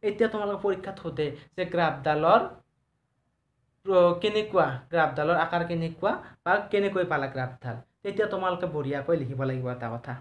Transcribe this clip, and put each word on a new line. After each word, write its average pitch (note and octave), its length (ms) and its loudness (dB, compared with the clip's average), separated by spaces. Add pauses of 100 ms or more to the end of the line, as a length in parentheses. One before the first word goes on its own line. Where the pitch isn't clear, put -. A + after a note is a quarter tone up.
এতিয়া A3 260 2
তোমালোকৰ G3+ 300 -2
পৰীক্ষাত F#3+ 380 -2
সোধে D3+ 240 -4 (300)
যে F#3 60 -4 (120)
গ্ৰাফডালৰ D#3+ 640 4 (1500)
প্ৰ-, F3+ 360 6
কেনেকুৱা, G#3 440 2 (260)
গ্ৰাফডালৰ D#3 520 2
আকাৰ F3 260 -2
কেনেকুৱা E3 420 -2 (320)
বা F3 80 2 (200)
কেনেকৈ G3 400 2
পালা C#3 220 0
গ্ৰাফডাল, B2+ 420 -6 (260)
তেতিয়া G3 320 -2
তোমালোকে F3+ 400 -2
বঢ়িয়াকৈ C#3+ 480 0
লিখিব C3 180 -6 (100)
লাগিব B2+ 160 -4 (100)
এটা A#2+ 180 -6
কথা। A#2+ 260 -10